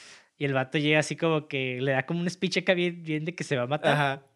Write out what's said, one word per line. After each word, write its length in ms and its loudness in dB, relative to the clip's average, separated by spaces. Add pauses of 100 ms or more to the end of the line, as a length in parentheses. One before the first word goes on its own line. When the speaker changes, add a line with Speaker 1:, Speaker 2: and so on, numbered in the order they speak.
(380)
Speaker 1:
Y 80 -2
el 80 0
vato 260 0
llega 200 4
así 160 0
como 320 0
que 340 -4
le 100 0
da 160 2
como 140 -2
un 80 -2
speech 280 -4
acá 160 2
bien, 300 -2
bien 220 -4
de 100 -6
que 80 -8
se 140 0
va 60 0
a 40 -2
matar. 260 2
Speaker 2:
Ajá. 320 0 (100)